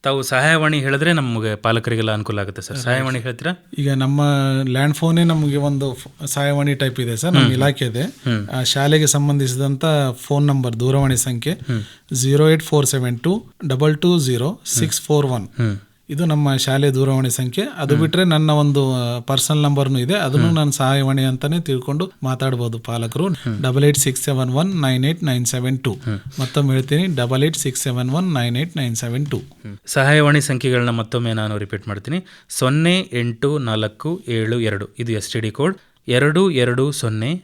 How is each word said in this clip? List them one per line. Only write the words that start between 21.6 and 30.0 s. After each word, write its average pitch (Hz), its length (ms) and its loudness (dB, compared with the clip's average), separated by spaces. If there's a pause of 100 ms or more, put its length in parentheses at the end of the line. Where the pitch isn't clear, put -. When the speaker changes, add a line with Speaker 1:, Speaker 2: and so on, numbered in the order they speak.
Speaker 2:
ಮಾತಾಡ್ಬೋದು 127 560 -2
ಪಾಲಕರು. 117 480 -4
Speaker 1:
ಹ್ಮ್. 139 360 -4
Speaker 2:
ಡಬಲ್ 131 200 2
ಏಟ್ 147 140 6
ಸಿಕ್ಸ್ 131 260 -2
ಸೆವೆನ್ 131 260 0
ಒನ್ 165 320 0
ನೈನ್ 131 240 2
ಏಟ್ 165 180 -2
ನೈನ್ 123 220 0
ಸೆವೆನ್ 127 340 -2
ಟೂ. 127 120 -2
Speaker 1:
ಹ್ಮ್. 104 280 -6 (220)
Speaker 2:
ಮತ್ತೊಮ್ಮೆ 135 320 0
ಹೇಳ್ತೀನಿ, 147 420 0
ಡಬಲ್ 131 280 0
ಏಟ್ 156 140 0
ಸಿಕ್ಸ್ - 240 -4
ಸೆವೆನ್ 123 280 -2
ಒನ್ 175 240 0
ನೈನ್ 120 240 0
ಏಟ್ 165 200 -4
ನೈನ್ 123 180 -2
ಸೆವೆನ್ 123 320 -4
ಟೂ. 131 100 -4
Speaker 1:
ಹ್ಮ್. - 480 -14
ಸಹಾಯವಾಣಿ 147 560 4